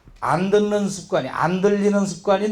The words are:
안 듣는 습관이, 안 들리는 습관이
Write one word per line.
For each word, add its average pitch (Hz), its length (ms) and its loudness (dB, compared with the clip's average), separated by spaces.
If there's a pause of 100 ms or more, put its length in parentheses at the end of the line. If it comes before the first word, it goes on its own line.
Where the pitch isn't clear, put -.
(260)
안 170 260 0
듣는 208 360 2
습관이, 156 400 -4
안 165 320 -2
들리는 202 460 2
습관이 196 460 -2